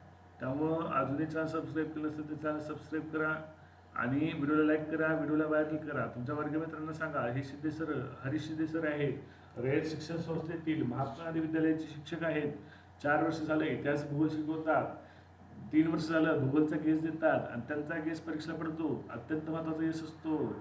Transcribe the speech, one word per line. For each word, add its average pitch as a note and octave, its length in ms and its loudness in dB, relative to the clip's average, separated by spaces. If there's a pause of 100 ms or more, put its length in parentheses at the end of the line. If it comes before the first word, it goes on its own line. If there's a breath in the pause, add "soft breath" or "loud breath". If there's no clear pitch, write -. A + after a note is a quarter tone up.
(400)
त्यामुळं D#3 500 0
अजूनही D3 360 0
चॅनल D#3+ 200 -2
सबस्क्राईब D3+ 460 -2
केलं D3+ 180 -2
असेल, D3+ 200 -6
तर D3+ 60 -6
चॅनल D3+ 240 -2
सबस्क्राईब D3+ 500 -6
करा D#3 260 0 (600 loud breath)
आणि C#3+ 400 2
व्हिडिओला D3+ 380 4
लाईक D3+ 160 0
करा, D#3+ 240 2
व्हिडिओला D3+ 320 2
व्हायरल D3+ 320 2
करा. C#3+ 280 -4
तुमच्या B2 300 -4
वर्गमित्रांना D#3 580 -2
सांगा, D3+ 280 -4
"हे B2 220 0
शिंदे - 280 -4
सर, D3+ 420 -4 (100)
हरीश C#3+ 240 -2
शिंदे D#3 200 -2
सर D#3 200 0
आहेत, D3 260 0 (440 loud breath)
रयत C3+ 280 2
शिक्षण D#3+ 320 -4
संस्थेतील D#3+ 680 -2
महात्मा C3+ 400 -2
गांधी D#3+ 160 -2
विद्यालयाचे D#3+ 480 2
शिक्षक D#3 360 -8
आहेत, D3+ 300 0 (500 loud breath)
चार D3+ 200 4
वर्ष D#3+ 140 2
झालं D#3 260 2
इतिहास C#3+ 460 0
भूगोल D3 200 2
शिकवतात, D#3 560 0 (880 loud breath)
तीन D#3+ 140 8
वर्ष D#3+ 200 2
झालं D#3+ 320 4
भूगोलचा D3+ 380 4
गेस D#3 240 4
देतात D#3 500 2
आणि A#2+ 160 -6
त्यांचा D3 280 -2
गेस D#3 240 -2
परीक्षेला D#3+ 380 -6
पडतो, D#3+ 520 -2
अत्यंत D#3 400 -4
महत्त्वाचा D#3+ 300 -2
गेस D#3+ 240 0
असतो." D3+ 420 -2 (160)